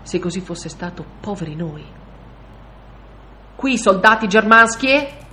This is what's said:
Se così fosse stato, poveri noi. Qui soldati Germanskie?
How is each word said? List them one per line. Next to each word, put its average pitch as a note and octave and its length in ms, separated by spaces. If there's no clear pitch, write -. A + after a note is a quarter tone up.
Se - 180
così F3 220
fosse E3+ 280
stato, F3 360
poveri F3 340
noi. D3+ 300
Qui C4 220
soldati A3 500
Germanskie? A3+ 960